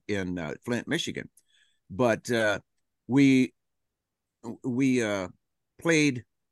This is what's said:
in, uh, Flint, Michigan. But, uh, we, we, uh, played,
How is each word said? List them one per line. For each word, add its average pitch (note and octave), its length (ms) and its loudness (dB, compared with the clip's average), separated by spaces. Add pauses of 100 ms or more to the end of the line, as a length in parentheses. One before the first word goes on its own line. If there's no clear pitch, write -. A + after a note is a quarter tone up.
in, F2+ 320 -4
uh, D#2 140 -8 (120)
Flint, A#2 220 -6
Michigan. - 420 -6 (600)
But, A2 420 0
uh, G#2+ 280 0 (480)
we, C3 460 4 (1120)
we, B2+ 400 0
uh, G2+ 240 -2 (540)
played, D3+ 420 2 (280)